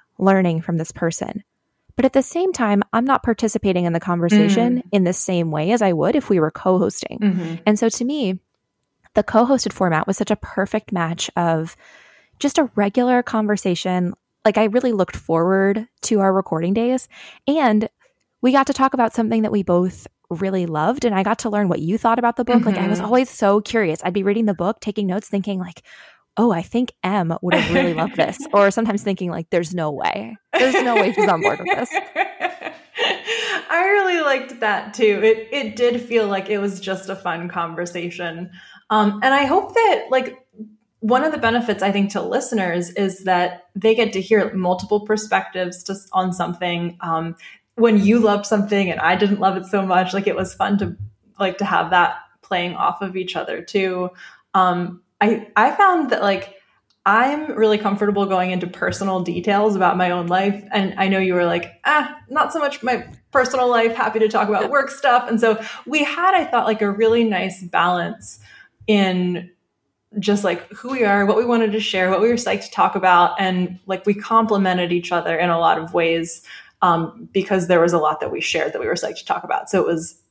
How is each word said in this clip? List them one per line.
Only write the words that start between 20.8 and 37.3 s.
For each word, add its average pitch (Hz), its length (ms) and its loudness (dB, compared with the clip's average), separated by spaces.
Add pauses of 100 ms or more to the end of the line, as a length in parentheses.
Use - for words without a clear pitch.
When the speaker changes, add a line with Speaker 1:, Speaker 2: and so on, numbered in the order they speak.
Speaker 1:
and 220 80 2
I 190 80 0
got 214 180 -2
to 226 120 -6
learn 208 180 0
what - 100 0
you 180 200 -2
thought 233 180 2
about 240 200 0
the 240 60 -2
book. 240 220 4
Like, 196 120 0
I 185 100 -2
was 208 100 0
Speaker 2:
Mm-hmm. 180 80 -4
Speaker 1:
always 247 240 2
so 208 320 2
curious. 196 420 0
I'd 175 100 -2
be 196 100 0
reading 208 240 0
the 190 80 0
book, 185 260 -2
taking 208 240 -4
notes, 190 240 -4
thinking, 196 300 -4
like, 180 240 -12 (520)
"Oh, 226 160 4
I 170 120 -2
think 240 280 -2 (120)
Em 185 400 0
would 180 100 0
have - 200 0
really 175 200 2
loved 160 220 -4
this." - 220 -2
Speaker 2:
<laughs> 269 140 -10
Speaker 1:
Or 202 200 4
sometimes 214 320 -2
thinking, 190 260 -4
like, 165 220 -8
"There's 175 240 0
no 156 160 -2
way. 214 440 -4 (160)
There's 262 220 2 (100)
no 240 120 0
way 202 180 2
she's 415 160 2
on 165 120 2
board - 180 0
with - 180 -2
this." 247 160 -4
Speaker 2:
<laughs> - 800 -6 (960)
I 339 160 2
really 381 360 2
liked 269 380 -2
that 208 340 -2
too. 208 300 2
It, 220 280 2
it 240 240 -4
did 240 260 0
feel 226 260 0
like 196 220 -4
it 208 100 -2
was 196 200 -4
just 190 300 -8
a 196 60 -8
fun 175 340 -6